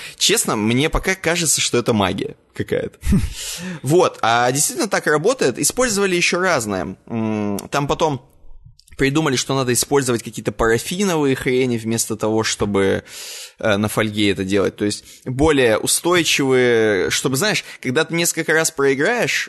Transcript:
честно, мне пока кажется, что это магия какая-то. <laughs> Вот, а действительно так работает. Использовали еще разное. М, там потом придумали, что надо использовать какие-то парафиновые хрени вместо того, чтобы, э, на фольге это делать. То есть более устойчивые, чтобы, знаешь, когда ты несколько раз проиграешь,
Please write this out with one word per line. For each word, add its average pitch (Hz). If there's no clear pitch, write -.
честно, 185
мне 120
пока 175
кажется, 170
что -
это 120
магия 95
какая-то. -
<laughs> -
Вот, 151
а 120
действительно 214
так 190
работает. 156
Использовали 202
еще 175
разное. 110
М, 107
там 143
потом 151
придумали, 143
что -
надо 127
использовать 123
какие-то 110
парафиновые 147
хрени 127
вместо 110
того, 110
чтобы, 98
э, 104
на 107
фольге 107
это 95
делать. 95
То 104
есть 104
более 131
устойчивые, 127
чтобы, 135
знаешь, 185
когда 143
ты 160
несколько 165
раз 160
проиграешь, 143